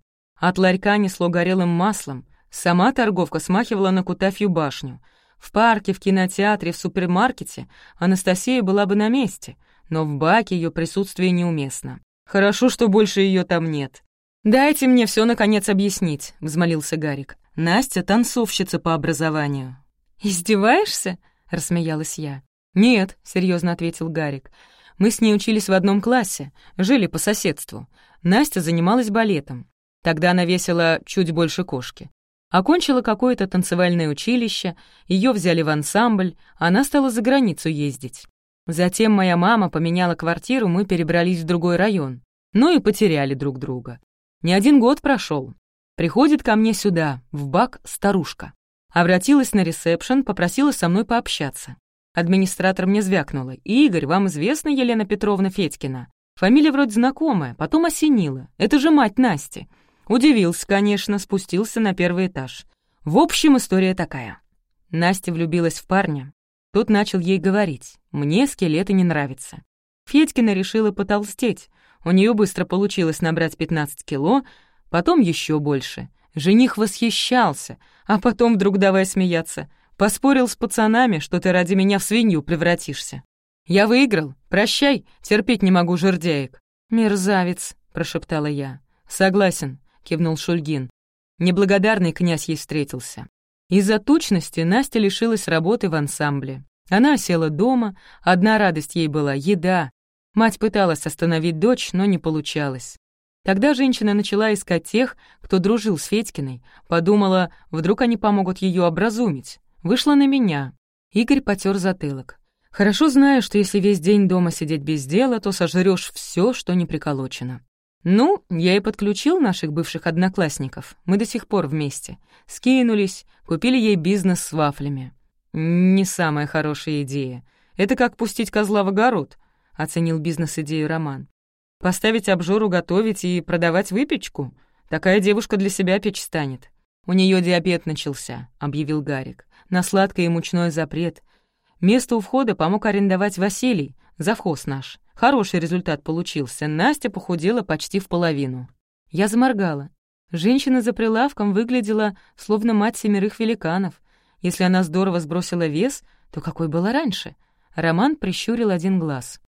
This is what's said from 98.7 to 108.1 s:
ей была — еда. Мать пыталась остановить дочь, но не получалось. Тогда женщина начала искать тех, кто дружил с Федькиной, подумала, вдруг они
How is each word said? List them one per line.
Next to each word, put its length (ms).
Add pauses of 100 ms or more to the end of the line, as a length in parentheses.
ей 140
была — 260
еда. 560 (440)
Мать 240
пыталась 480
остановить 520
дочь, 340
но 120
не 140
получалось. 800 (480)
Тогда 300
женщина 400
начала 400
искать 300
тех, 320 (240)
кто 180
дружил 400
с 60
Федькиной, 580 (260)
подумала, 600 (200)
вдруг 320
они 140